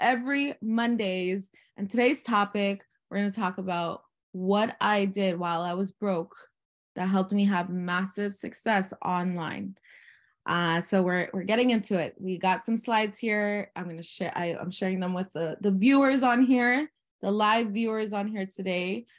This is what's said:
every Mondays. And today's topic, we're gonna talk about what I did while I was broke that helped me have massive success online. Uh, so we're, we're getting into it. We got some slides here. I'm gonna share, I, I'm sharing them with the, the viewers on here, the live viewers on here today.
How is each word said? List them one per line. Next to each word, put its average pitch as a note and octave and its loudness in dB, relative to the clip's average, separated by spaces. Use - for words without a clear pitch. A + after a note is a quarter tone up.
every C4 0
Mondays. G#3 0
And G3 -6
today's B3 2
topic, G3+ 0
we're F#3 -4
gonna G3+ 0
talk G3 -4
about F3 -4
what G3 0
I G#3 2
did F#3+ 0
while E3+ -2
I F3 -2
was F#3+ -2
broke F#3+ -2
that F3+ -2
helped F#3+ 2
me G3+ 2
have F#3 2
massive F#3+ -4
success - -2
online. F3+ -4
Uh, E3+ 2
so F#3+ 2
we're, F3+ 0
we're F#3+ -4
getting A#3+ 2
into G#3+ 0
it. D#3 -2
We F#3 -6
got F#3 2
some A3+ 0
slides A3 0
here. G#3 -2
I'm F3+ -8
gonna E3 -10
share, - -8
I, E3+ -4
I'm F3+ -6
sharing F#3+ -2
them F3+ -2
with F#3 -6
the, D#3 -4
the G#3 2
viewers C4+ 6
on B3 6
here, B3 4
the G3 0
live G#3+ 4
viewers A3 -2
on G3+ -2
here G#3 -4
today. F#3 -2